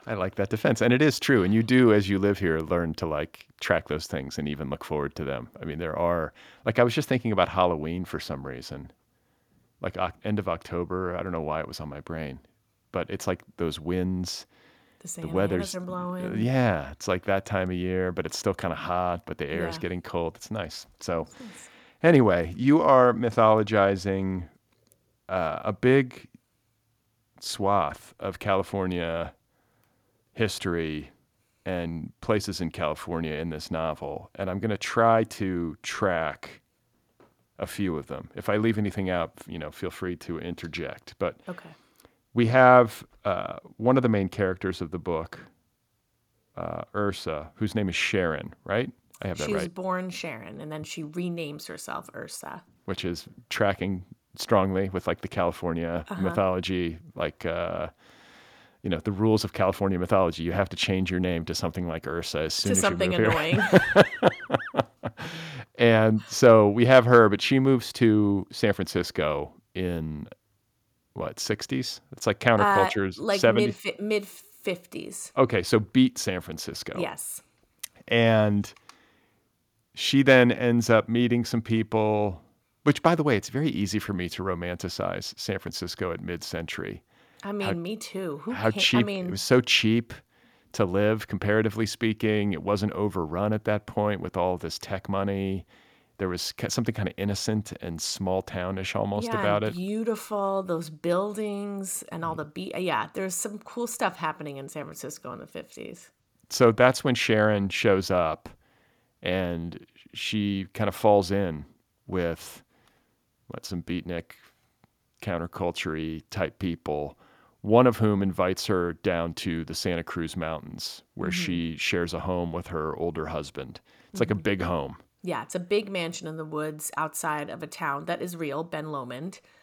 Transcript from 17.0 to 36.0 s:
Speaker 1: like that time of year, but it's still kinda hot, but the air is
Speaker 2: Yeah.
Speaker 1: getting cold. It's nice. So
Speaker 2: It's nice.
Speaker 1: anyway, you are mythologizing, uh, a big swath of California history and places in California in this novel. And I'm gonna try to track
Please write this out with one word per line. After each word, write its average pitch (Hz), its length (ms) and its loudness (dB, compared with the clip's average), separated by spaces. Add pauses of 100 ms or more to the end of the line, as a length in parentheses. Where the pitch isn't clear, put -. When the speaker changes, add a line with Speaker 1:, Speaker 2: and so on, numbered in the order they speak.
Speaker 1:
like 92 160 -2
that 98 200 0
time 92 240 0
of 92 60 -2
year, 92 380 0
but 82 120 -4
it's - 120 -8
still 101 160 0
kinda 87 240 -4
hot, 90 480 -2
but 78 120 -8
the 76 120 -4
air 82 180 -2
is 80 80 -8
Speaker 2:
Yeah. 82 60 -12
Speaker 1:
getting 90 200 -4
cold. 85 360 -4
It's - 120 -16
nice. 104 380 -10 (140)
So 82 220 -2
Speaker 2:
It's - 160 -16
nice. - 300 -18 (320)
Speaker 1:
anyway, 101 540 6
you 143 260 4
are 127 320 8
mythologizing, 101 1300 4 (840)
uh, 87 360 -2
a 104 80 -2
big 127 540 2 (1120)
swath 98 800 -2
of 95 200 -8
California 92 920 -2 (1000)
history 82 800 -2 (540)
and 85 460 -6 (100)
places 101 400 -2
in 82 100 -4
California 80 600 -4
in 80 160 -6
this 78 200 -8
novel. 78 680 -6
And 95 140 -6
I'm 95 100 -6
gonna 104 180 -2
try 113 480 4
to 87 580 -4
track 82 800 -4 (960)